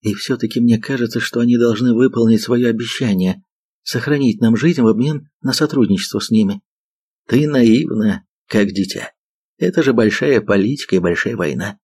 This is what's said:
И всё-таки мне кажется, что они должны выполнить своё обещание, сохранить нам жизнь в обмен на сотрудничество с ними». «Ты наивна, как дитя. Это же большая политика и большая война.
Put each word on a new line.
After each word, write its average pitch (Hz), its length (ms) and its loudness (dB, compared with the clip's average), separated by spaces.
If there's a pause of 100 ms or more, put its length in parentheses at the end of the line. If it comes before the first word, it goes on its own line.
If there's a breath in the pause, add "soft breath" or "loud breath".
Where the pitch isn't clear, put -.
И 107 120 -2
всё-таки 120 460 -4
мне 120 200 2
кажется, 120 400 -4
что 120 220 -4
они 120 160 2
должны 117 360 2
выполнить 113 480 2
своё 120 280 0
обещание, 110 760 -2 (400)
сохранить 131 580 -2
нам 113 140 4
жизнь 151 260 2
в 113 60 4
обмен 135 420 0 (120)
на 131 100 -4
сотрудничество 110 680 0
с - 120 -6
ними». 104 300 0 (680)
«Ты 147 200 2
наивна, 117 800 2 (220)
как 104 240 0
дитя. - 400 -6 (460)
Это 170 260 0
же 127 100 2
большая 113 480 2
политика 101 540 -2
и 92 40 4
большая 87 360 -2
война. 87 480 -6